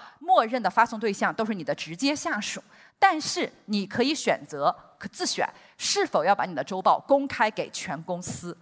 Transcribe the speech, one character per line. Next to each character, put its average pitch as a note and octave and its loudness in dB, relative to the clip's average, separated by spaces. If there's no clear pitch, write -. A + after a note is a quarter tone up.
默 D#4+ 4
认 A#3 -2
的 F#3+ 2
发 A3+ 4
送 A#3 -4
对 G#3+ 0
象 G3 0
都 A3 -2
是 A3 -2
你 F3 -8
的 C#3+ -2
直 - -8
接 C#4 0
下 C#4 -2
属， - -6
但 F#4 4
是 - -2
你 G3+ -2
可 - -2
以 C#4+ 2
选 - 0
择， D3 0
可 - -14
自 - -4
选 - -2
是 - 0
否 E3+ 2
要 F#3+ 6
把 - -2
你 F#3 -6
的 C3+ -2
周 F#3 -6
报 G3 6
公 C#4 2
开 A3 0
给 E3+ -4
全 - -6
公 F3+ -6
司， - -4